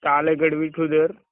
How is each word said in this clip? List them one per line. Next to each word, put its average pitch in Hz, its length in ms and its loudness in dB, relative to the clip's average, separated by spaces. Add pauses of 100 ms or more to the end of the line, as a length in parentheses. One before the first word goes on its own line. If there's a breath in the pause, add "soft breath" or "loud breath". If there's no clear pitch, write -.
તાલેગઢ 151 520 0
વિઠુદર. 156 600 -2 (180)